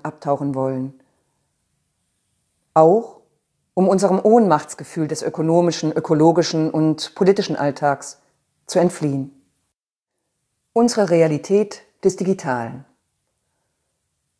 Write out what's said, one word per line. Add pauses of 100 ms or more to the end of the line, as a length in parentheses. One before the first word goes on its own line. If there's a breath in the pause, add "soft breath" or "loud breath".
abtauchen
wollen. (1800)
Auch (540)
um
unserem
Ohnmachtsgefühl
des
ökonomischen,
ökologischen
und
politischen
Alltags (440)
zu
entfliehen. (1300)
Unsere
Realität (200)
des
Digitalen. (1500)